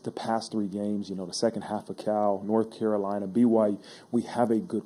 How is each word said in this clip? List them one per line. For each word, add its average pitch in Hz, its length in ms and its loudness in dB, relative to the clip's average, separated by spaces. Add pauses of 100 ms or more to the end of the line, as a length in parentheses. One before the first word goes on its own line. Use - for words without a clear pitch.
the - 80 -6
past 113 400 -4
three 107 160 -2
games, 101 420 -4
you 95 60 -6
know, 92 100 -6
the 87 80 -10
second 98 300 0
half 104 260 -6
of 98 80 -8
Cal, 104 480 0
North 110 320 2
Carolina, 101 500 0
B 117 180 4
Y 110 240 6
U, 101 100 -2 (320)
we 120 120 2
have 120 280 0
a 113 80 4
good 98 260 -4